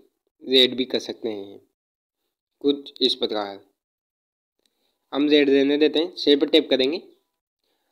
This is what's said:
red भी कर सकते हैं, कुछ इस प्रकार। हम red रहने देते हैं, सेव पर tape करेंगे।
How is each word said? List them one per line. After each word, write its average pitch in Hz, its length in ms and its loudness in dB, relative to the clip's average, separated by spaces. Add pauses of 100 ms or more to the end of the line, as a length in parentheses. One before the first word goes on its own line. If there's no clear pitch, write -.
(420)
red 127 340 2
भी 127 80 -4
कर 120 140 -6
सकते - 300 -10
हैं, 101 320 -14 (1040)
कुछ 143 360 -2
इस 127 140 0
प्रकार। 104 460 -8 (1500)
हम 139 160 -2
red 147 220 4
रहने 139 280 2
देते 151 200 2
हैं, 170 180 -6
सेव 143 240 2
पर 151 80 0
tape 151 220 2
करेंगे। 135 320 -2 (880)